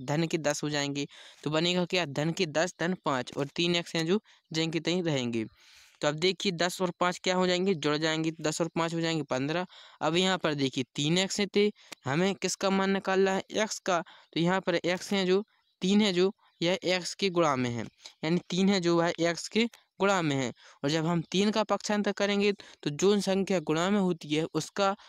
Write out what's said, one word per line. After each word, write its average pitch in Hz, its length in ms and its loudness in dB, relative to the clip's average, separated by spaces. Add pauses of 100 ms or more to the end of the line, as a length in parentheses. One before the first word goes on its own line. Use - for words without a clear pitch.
धन 151 200 0
के 165 120 -2
दस 147 240 -2
हो 151 80 -4
जाएंगे। 143 360 -2 (380)
तो 147 60 -4
बनेगा 175 340 0
क्या? 175 220 -2
धन 147 260 -2
के 175 160 -2
दस 156 320 -2
धन 175 240 0
पाँच 131 320 -2
और 139 200 -2
तीन 175 200 2
एक्स 170 200 -4
हैं 160 100 0
जो, 196 140 0 (300)
जिनके 160 300 -2
तहीं 170 220 -2
रहेंगे। 120 420 -2 (580)
तो 147 60 2
अब 147 60 0
देखिए 180 380 0
दस 175 300 -2
और 180 80 0 (100)
पाँच 180 240 0
क्या 185 120 2
हो 185 100 4
जाएंगे? 180 280 2
जुड़ 147 220 0
जाएंगे। 160 340 0 (100)
दस 156 200 -2
और 165 80 0
पाँच 165 260 -2
हो 165 60 -2
जाएंगे 165 240 0
पन्द्रह। 147 420 -2 (340)
अब 156 160 0
यहाँ 185 220 2
पर 160 160 0
देखिए 135 300 0 (120)
तीन 151 220 2
एक्स 190 220 0 (160)
थे, 208 100 6 (380)
हमें 180 300 0
किसका 190 360 -2
मान 190 200 2
निकालना 190 420 2
है? 190 100 -2 (100)
एक्स - 280 -2
का। 175 200 0 (320)
तो 151 80 -2
यहाँ 180 200 2
पर 185 160 0
एक्स 180 360 -2
हैं 196 140 0
जो, 190 160 2 (400)
तीन 196 180 4
है 208 120 4
जो, 185 200 2 (280)
यह 170 260 2
एक्स 175 280 0
के 196 160 0
गुणा 170 260 4
में 123 140 0
है, 117 140 -6 (400)
यानी 170 160 2 (100)
तीन 185 180 2
है 196 120 4
जो 170 160 2
वह 170 240 2
एक्स 165 280 -2
के 233 200 0 (320)
गुणा 190 220 2
में 147 140 0
है। 131 160 -2 (320)
और 143 60 0
जब 156 160 0
हम 170 240 0
तीन 202 200 2
का 214 140 0
पक्षांतर 208 500 0
करेंगे 202 380 0
तो - 400 -10
जो 190 300 2
संख्या 190 380 0
गुणा 160 300 0
में 208 100 2
होती 170 340 -2
है 156 200 0
उसका 196 400 0 (140)